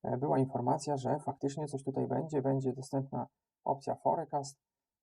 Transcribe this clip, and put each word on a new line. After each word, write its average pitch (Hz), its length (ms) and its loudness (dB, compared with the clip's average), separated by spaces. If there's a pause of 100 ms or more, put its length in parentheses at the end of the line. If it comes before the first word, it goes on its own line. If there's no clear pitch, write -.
e, 120 140 0
była 143 220 2
informacja, 131 580 2
że 131 220 0
faktycznie 143 480 -4
coś 135 160 -6
tutaj 135 240 0
będzie, 131 340 0
będzie 135 320 2
dostępna 135 540 -4 (360)
opcja - 320 0
Forecast, - 640 0 (440)